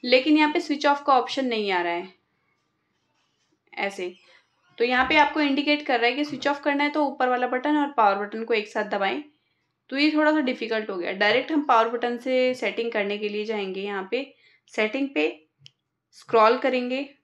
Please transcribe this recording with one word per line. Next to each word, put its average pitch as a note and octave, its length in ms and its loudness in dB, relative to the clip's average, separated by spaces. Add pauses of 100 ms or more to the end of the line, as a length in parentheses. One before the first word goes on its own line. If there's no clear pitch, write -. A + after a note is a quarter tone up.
लेकिन C4 320 4
यहाँ D4+ 160 4
पे E4+ 80 0
स्विच D4 260 -2
ऑफ C#4+ 200 4
का C#4 80 6
ऑप्शन B3+ 320 0
नहीं G#3+ 260 -2
आ F3+ 100 2
रहा E3+ 100 -2
है F#3 200 -8 (1600)
ऐसे। F#3+ 420 -8 (640)
तो A3+ 60 2
यहाँ B3+ 240 2
पे D#4 100 2
आपको D4+ 220 4
इंडिकेट D4 460 0
कर B3+ 140 0
रहा A#3 80 4
है B3+ 80 -2
कि D4 80 -2
स्विच C#4+ 240 -6
ऑफ C#4+ 140 -2
करना C#4+ 220 0
है D4 60 0
तो D4+ 160 0
ऊपर B3+ 220 -2
वाला B3 180 0
बटन C4 300 -2
और D4 200 0
पावर G3+ 200 4
बटन G#3 280 -6
को A3+ 100 0
एक G#3 140 -2
साथ G#3 220 -4
दबाएं। G3+ 320 -2 (680)
तो C4 60 -6
ये D4 140 4
थोड़ा D4+ 220 2
सा D#4 100 2
डिफिकल्ट A3 480 -4
हो G3 60 -8
गया। F3 180 -6
डायरेक्ट A3 380 0
हम D4+ 120 0
पावर A#3 240 4
बटन A#3+ 300 -4
से B3+ 360 0
सेटिंग A#3 380 -4
करने G#3 260 -4
के G#3 100 -4
लिए G#3 160 -6
जाएंगे, G3 360 -6
यहाँ G3 300 -8
पे C4 160 -4 (460)
सेटिंग A3+ 420 -2
पे D4+ 140 0 (840)
स्क्रॉल A3+ 460 2
करेंगे B3+ 500 -2 (160)